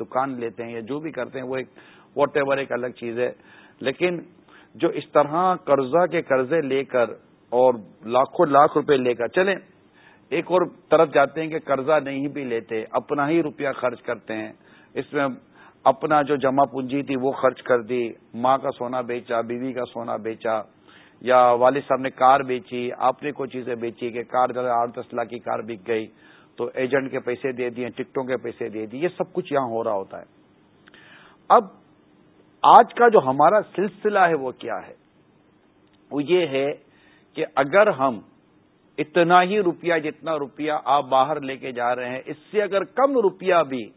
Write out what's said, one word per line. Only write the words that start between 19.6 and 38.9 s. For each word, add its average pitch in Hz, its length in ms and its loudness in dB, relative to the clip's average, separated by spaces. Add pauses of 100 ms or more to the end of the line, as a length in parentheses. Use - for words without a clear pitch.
کا 123 200 -6
سونا 117 240 -8
بیچا 110 440 -4 (640)
یا 123 160 4 (220)
والد 131 280 4
صاحب 131 120 0
نے 131 100 -4
کار 131 300 4
بیچی، 123 480 -6 (100)
آپ 127 240 -2
نے 143 100 -6
کوئی 131 180 -8
چیزیں 123 240 -8
بیچی 117 360 -8
کہ 120 140 -8
کار 123 300 0
ذرا 123 260 -2
آٹھ 120 180 -2
دس 117 160 -14
لاکھ 117 140 -4
کی 120 100 -12
کار 120 200 -6
بک 110 300 -12
گئی 110 180 -2 (500)
تو 120 180 -6
ایجنٹ 131 360 -2
کے 127 100 -6
پیسے 123 320 -6
دے 123 180 -6
دیے، 120 260 -8
ٹکٹوں - 280 -8
کے 127 180 -4
پیسے 117 260 -10
دے 107 180 -10
دیے، 120 140 -12
یہ 175 160 -2
سب 180 160 -6
کچھ 175 200 -6
یہاں 135 160 0
ہو 113 160 -4
رہا 110 100 -2
ہوتا 95 240 -8
ہے۔ 87 60 -18 (1300)
اب 220 140 6 (1000)
آج 185 320 8
کا 240 140 6
جو 208 180 6
ہمارا 147 340 4 (160)
سلسلہ 202 420 -2
ہے 175 160 4
وہ 131 160 -4 (100)
کیا 113 160 -8 (100)
ہے؟ - 80 -20 (1160)
وہ 139 120 -4
یہ 170 240 2
ہے 135 200 -2 (680)
کہ 156 80 -4 (100)
اگر 143 320 4 (120)
ہم 127 220 -2 (800)